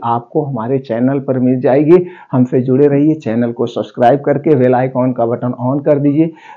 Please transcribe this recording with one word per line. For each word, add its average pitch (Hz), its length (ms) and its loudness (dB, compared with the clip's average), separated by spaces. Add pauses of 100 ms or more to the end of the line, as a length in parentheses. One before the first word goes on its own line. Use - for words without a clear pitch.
आपको 123 380 -2
हमारे 131 360 -4
चैनल 127 400 -2
पर 131 200 -4
मिल 127 220 0
जाएगी। 151 460 4 (260)
हमसे 131 280 2
जुड़े 131 280 2
रहिए, 147 260 2
चैनल 120 380 -4
को 120 140 -4
सब्सक्राइब 120 540 0
करके 143 340 0
बेल 127 200 2
आइकन 127 380 -2
का 117 140 -2
बटन 117 220 -4
on 127 360 -4
कर 147 140 2
दीजिए। 143 340 0 (240)